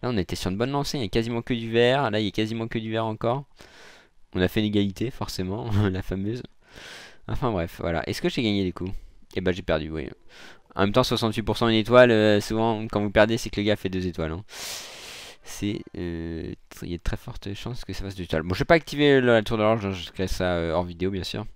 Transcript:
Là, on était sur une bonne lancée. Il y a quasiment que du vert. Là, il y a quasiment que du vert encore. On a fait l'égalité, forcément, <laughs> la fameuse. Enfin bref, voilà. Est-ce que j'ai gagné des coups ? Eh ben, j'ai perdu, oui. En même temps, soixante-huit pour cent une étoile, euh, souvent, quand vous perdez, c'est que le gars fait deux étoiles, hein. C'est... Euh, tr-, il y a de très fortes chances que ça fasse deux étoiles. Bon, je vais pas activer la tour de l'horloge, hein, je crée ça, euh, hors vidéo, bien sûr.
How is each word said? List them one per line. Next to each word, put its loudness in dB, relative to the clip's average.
Là, -2
on 2
était 0
sur -2
une -4
bonne 0
lancée. -2
Il -2
y -2
a -4
quasiment 0
que -2
du -4
vert. 4
Là, 0
il 2
y 2
a -4
quasiment -2
que -4
du -8
vert -2
encore. -2
On 2
a 4
fait 0
l'égalité, 0
forcément, -6
<laughs> 4
la -4
fameuse. -4
Enfin 0
bref, -2
voilà. -2
Est-ce -4
que -2
j'ai -2
gagné 2
des -2
coups ? -6
Eh -4
ben, 2
j'ai -4
perdu, -2
oui. -6
En 2
même 2
temps, 4
soixante-huit 0
pour 0
cent 2
une 4
étoile, 8
euh, 6
souvent, -2
quand 0
vous 0
perdez, 4
c'est -6
que -4
le 0
gars 4
fait -4
deux -2
étoiles, -4
hein. -8
C'est... -6
Euh, -6
tr-, -14
il -8
y -4
a -6
de -10
très -2
fortes -10
chances -8
que -10
ça -8
fasse -8
deux -6
étoiles. 0
Bon, -2
je -4
vais 2
pas 6
activer 4
la 6
tour -2
de 2
l'horloge, 2
hein, -2
je -10
crée -2
ça, 0
euh, 0
hors 2
vidéo, -4
bien -4
sûr. -6